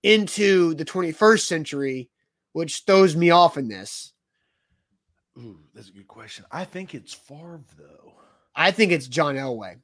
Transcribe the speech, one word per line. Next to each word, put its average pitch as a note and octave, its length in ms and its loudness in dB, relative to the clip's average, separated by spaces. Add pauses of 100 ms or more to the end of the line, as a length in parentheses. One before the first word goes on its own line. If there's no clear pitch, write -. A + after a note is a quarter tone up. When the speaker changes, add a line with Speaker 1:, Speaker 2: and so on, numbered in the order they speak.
Speaker 1:
into G3 720 2
the D#3 100 -10
twenty-first F#3 640 2
century, C#3 640 -6 (420)
which F#3 340 -8
throws F#3+ 300 4
me E3+ 160 2
off E3+ 260 6
in B2+ 120 -8
this. - 420 -16 (1300)
Speaker 2:
Ooh, G#2+ 240 -20 (120)
that's G#2+ 160 -20
a F#2 40 -20
good G2 160 -20
question. A2 420 -20
I F3 140 -10
think - 280 -14
it's - 200 -18
Favre, D#3+ 480 -20 (160)
though. - 360 -20 (420)
Speaker 1:
I F#3+ 160 2
think F#3 200 2
it's C3+ 160 -2
John C#3+ 280 -2
Elway. A2+ 480 -10